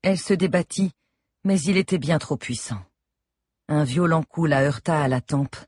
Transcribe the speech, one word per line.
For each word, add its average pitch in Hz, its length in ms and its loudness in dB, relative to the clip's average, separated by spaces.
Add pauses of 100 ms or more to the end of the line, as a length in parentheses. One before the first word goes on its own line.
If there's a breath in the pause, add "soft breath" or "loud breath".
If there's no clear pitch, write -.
Elle 190 180 2
se - 140 0
débattit, 180 580 0 (520)
mais 196 180 2
il 180 160 2
était 190 200 0
bien 147 220 0
trop - 180 -4
puissant. 110 460 -8 (840)
Un 151 160 0
violent 160 400 2
coup 165 240 -4
la 139 140 4
heurta 147 400 0
à 139 60 2
la 127 140 0
tempe 139 340 -2 (120)